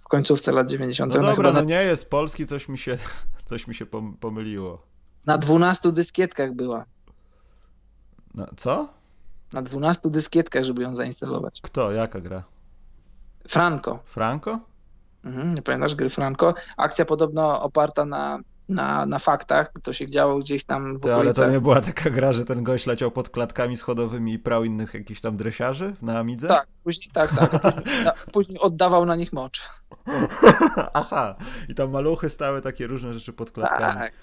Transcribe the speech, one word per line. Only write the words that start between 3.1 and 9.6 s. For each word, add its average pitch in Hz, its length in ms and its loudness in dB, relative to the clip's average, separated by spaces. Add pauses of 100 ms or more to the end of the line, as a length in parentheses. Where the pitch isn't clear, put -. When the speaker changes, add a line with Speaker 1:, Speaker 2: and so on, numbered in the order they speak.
Speaker 2:
<laughs> - 280 -2
coś 120 160 -8
mi 117 80 -8
się 110 120 -10
pom-, 107 340 -10
pomyliło. 107 640 -8 (440)
Speaker 1:
na 151 120 4
dwunastu 170 540 4
dyskietkach 165 600 -2
była. 120 300 -6 (1500)
Speaker 2:
Na - 120 -10 (100)
co? 196 320 -2 (640)
Speaker 1:
Na 135 100 -6